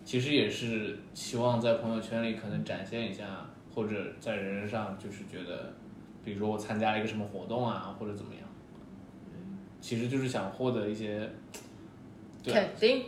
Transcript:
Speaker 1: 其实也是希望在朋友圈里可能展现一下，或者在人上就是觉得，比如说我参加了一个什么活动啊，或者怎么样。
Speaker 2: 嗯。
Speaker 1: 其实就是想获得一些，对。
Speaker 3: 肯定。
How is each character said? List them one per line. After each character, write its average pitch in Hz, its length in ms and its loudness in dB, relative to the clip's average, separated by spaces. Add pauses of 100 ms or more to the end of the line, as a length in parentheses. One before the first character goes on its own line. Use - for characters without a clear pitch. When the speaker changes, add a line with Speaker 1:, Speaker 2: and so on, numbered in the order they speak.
Speaker 1:
其 - 160 2
实 143 140 2
也 113 160 8
是 107 480 0 (160)
希 - 240 -4
望 120 240 6
在 117 140 8
朋 113 180 2
友 113 80 2
圈 113 220 0
里 113 100 2
可 104 140 -4
能 107 160 0
展 95 200 -2
现 113 280 -2
一 - 20 -4
下， 98 340 -6 (280)
或 113 100 2
者 101 340 -2
在 110 160 -2
人 98 320 0
上 117 300 -2
就 104 140 -8
是 101 200 -8
觉 - 160 -8
得， - 260 -6 (520)
比 110 60 -4
如 98 80 -4
说 107 100 4
我 107 80 2
参 107 220 0
加 110 140 6
了 107 40 4
一 107 60 4
个 110 40 2
什 107 80 -2
么 107 160 0
活 104 140 -4
动 117 220 2
啊， 98 320 -2
或 110 80 -2
者 101 80 -2
怎 101 100 -6
么 - 80 -10
样。 - 100 -12 (840)
Speaker 2:
嗯。 - 320 -10 (200)
Speaker 1:
其 - 160 -4
实 117 120 2
就 135 100 2
是 131 100 4
想 104 220 0
获 127 220 2
得 107 180 2
一 107 60 0
些， 107 340 -2 (1120)
对。 240 120 0
Speaker 3:
肯 202 160 8 (100)
定。 247 280 8